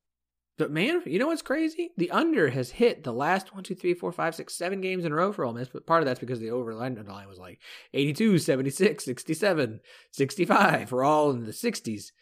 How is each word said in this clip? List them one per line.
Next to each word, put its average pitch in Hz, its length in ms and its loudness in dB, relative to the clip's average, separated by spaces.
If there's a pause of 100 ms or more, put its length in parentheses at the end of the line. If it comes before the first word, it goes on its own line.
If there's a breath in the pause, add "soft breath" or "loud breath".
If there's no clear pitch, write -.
(580)
but 143 140 0
man, 285 340 0
you 160 140 2
know 269 80 2
what's 330 160 -2
crazy? 320 540 -2
The 175 120 0
under 233 400 4
has 127 220 -2
hit - 320 2
the 123 100 -4
last 170 400 0
one, 190 100 -14
two, 185 120 -8
three, 175 180 0
four, 175 180 -4
five, 160 220 -2
six, - 220 -12
seven 190 260 -4
games 185 240 -4
in 151 60 -2
a 147 40 -2
row 180 160 2
for 151 140 -4
Ole 117 80 -4
Miss. 123 160 -8
But - 160 -14
part 165 160 4
of 143 60 2
that's 127 120 0
because 123 200 -6
the 110 100 -6
over 117 240 -4
line, 117 340 -6
line 98 200 -14
was, 95 100 -20
like, 90 220 -20 (340 loud breath)
eighty-two, 151 460 4
seventy-six, 143 680 2
sixty-seven, 151 720 -2 (320 loud breath)
sixty-five. 156 800 2
We're 127 140 2
all 151 240 4
in 120 160 -2
the 110 80 -8
sixties. - 580 -6 (100)